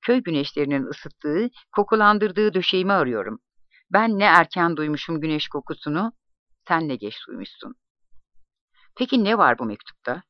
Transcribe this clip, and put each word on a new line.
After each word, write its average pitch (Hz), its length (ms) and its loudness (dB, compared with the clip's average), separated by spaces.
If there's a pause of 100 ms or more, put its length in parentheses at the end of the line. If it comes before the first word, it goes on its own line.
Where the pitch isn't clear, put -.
Köy 247 200 2
güneşlerinin 143 640 -2
ısıttığı, 156 640 -6 (220)
kokulandırdığı 208 800 2
döşeğimi 185 380 0
arıyorum. 113 480 0 (520)
Ben 214 260 2
ne 196 60 2
erken 170 520 4
duymuşum 151 440 -4
güneş 151 280 -4
kokusunu, 151 640 -4 (560)
sen 165 200 0
ne 131 80 -4
geç 104 180 -10 (140)
duymuşsun. - 460 -16 (1200)
Peki 254 280 0
ne 214 140 0
var 135 200 4
bu 127 60 -6
mektupta? 120 640 -10